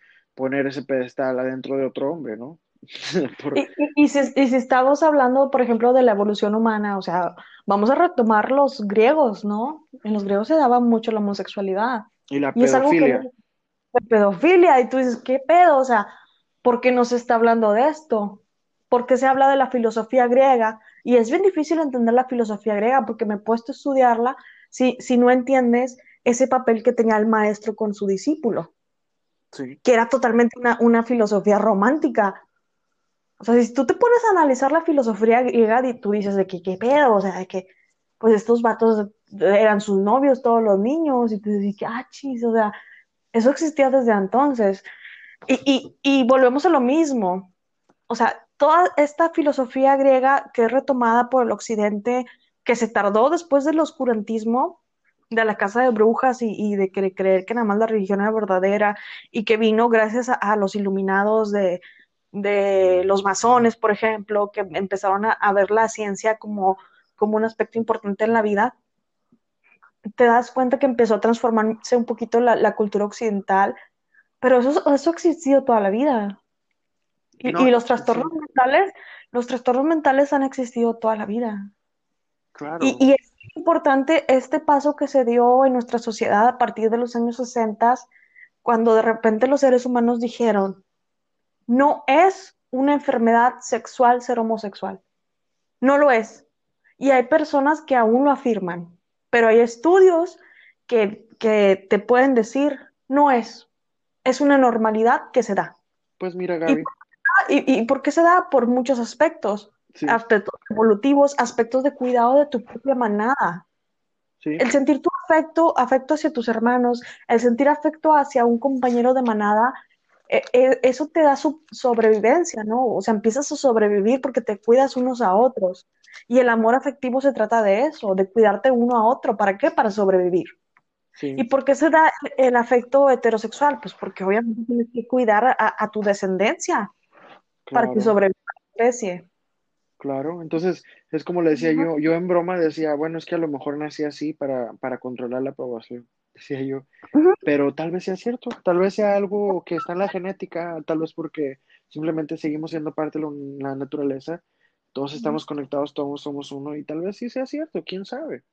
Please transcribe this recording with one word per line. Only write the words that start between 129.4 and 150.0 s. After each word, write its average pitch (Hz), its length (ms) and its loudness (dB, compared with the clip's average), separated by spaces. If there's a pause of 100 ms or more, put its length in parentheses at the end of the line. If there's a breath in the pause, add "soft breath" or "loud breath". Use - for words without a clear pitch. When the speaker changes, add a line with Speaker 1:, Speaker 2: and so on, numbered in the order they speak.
Speaker 2:
qué? 320 140 0
Para 240 200 0
sobrevivir. 185 540 0 (720)
Speaker 1:
Sí. 139 200 -10
Speaker 2:
¿Y 254 100 -2
por 262 200 -2
qué 277 100 2
se 302 140 2
da 320 220 4 (260)
el 254 180 2
afecto 247 540 2
heterosexual? 240 720 -2
Pues - 140 -14
porque - 280 -12
obviamente 226 420 -2
tienes 233 280 -2
que 233 140 -8
cuidar 226 380 0
a, 220 320 0
a 214 140 -6
tu 214 100 -6
descendencia 202 920 -2 (800 soft breath)
para 175 200 0
que 214 80 0
Speaker 1:
Claro. - 20 -2
Speaker 2:
sobreviva 196 340 2 (400)
la 226 100 0
especie. 190 440 -4 (680)
Speaker 1:
Claro, 139 460 -8
entonces 170 400 -6 (280 soft breath)
es 151 120 -6
como 175 180 -4
le 160 100 2
decía 160 200 -2
Speaker 2:
Ajá. 156 140 0
Speaker 1:
yo, 165 140 -4
yo 160 140 0
en 170 140 -4
broma 175 320 -2
decía, 156 340 -2
"Bueno, 160 240 -6
es 156 80 -14
que - 100 -8
a 170 40 -2
lo 165 80 -4
mejor 147 300 -8
nací 151 260 -10
así 147 300 -8
para, 127 400 -8
para 127 260 -10
controlar 123 420 -8
la 135 120 -8
población", 123 540 -14 (280)
decía 135 260 -10
yo. 135 240 -8 (280 soft breath)
Speaker 2:
Ujú. 330 200 4 (100)
Speaker 1:
Pero 143 300 0
tal 160 180 -8
vez 180 120 -8
sea 185 120 -6
cierto, 240 340 -10 (140)
tal 175 140 0
vez 190 160 0
sea 202 220 0
algo 202 500 -4
que 175 100 -8
está 180 180 -8
en 180 60 -8
la 196 100 -2